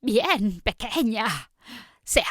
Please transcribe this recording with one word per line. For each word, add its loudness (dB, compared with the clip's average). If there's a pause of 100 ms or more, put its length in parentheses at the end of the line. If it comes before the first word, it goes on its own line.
Bien, 2
pequeña. -2 (540)
Se 2